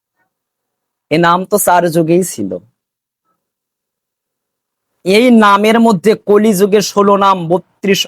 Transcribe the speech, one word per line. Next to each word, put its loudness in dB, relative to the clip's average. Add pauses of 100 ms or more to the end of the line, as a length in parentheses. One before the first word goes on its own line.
(1080)
এ -2
নাম 0
তো -4
চার 0
যুগেই 0
ছিল। -10 (2500)
এই 2
নামের 2
মধ্যে 0
কলিযুগে 0
ষোলো 0
নাম, -2
বত্রিশ -4